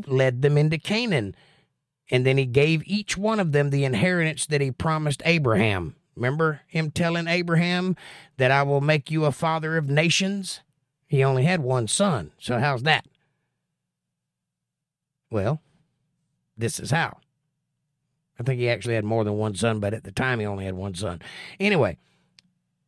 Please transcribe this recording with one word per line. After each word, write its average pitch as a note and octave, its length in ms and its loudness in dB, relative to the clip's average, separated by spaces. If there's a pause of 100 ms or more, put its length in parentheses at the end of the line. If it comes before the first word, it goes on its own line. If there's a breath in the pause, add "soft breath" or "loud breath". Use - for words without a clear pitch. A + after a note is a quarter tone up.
led C3 340 2
them D3 160 4
into D#3 200 4
Canaan, F3+ 580 -2 (760 soft breath)
and B2+ 140 2
then C3+ 120 4
he C3+ 80 2
gave D3 400 2
each G#3 320 -4
one A3 220 0
of E3 140 0
them C#3+ 160 2
the C#3 160 0
inheritance D#3+ 640 0
that D3 120 0
he C3+ 120 0
promised D#3 520 -2
Abraham. A2 720 2 (180)
Remember D3 540 -2
him D#3+ 240 -4
telling E3+ 360 -2
Abraham F3 680 0 (420 loud breath)
that, C3 140 4
"I C#3 120 4
will C#3+ 180 0
make D3+ 280 0
you D#3 140 0
a D3 80 2
father D#3+ 460 -2
of D3+ 100 0
nations"? F3 760 0 (460)
He C3+ 160 2
only C3+ 220 2
had F3 160 2
one B2 260 0
son, C#3+ 520 0
so B2 200 -2
how's C3 240 0
that? D#3 220 2 (2250)
Well, A2+ 320 -2 (960)
this A2+ 240 -4
is G2 100 -6
how. D#3 280 -2 (1200)
I A#2+ 40 -8
think B2 160 -2
he A#2+ 100 2
actually A#2 260 0
had G#2+ 100 0
more A2 180 2
than G#2 140 0
one G#2+ 180 -2
son, A2 240 0
but G2+ 140 -2
at A2+ 100 -8
the G2+ 80 -14
time B2+ 280 -2
he G#2 60 -2
only G2 200 -6
had F#2+ 80 -4
one F#2 220 -8
son. F2 260 -6 (380 loud breath)
Anyway, F3 380 2 (880)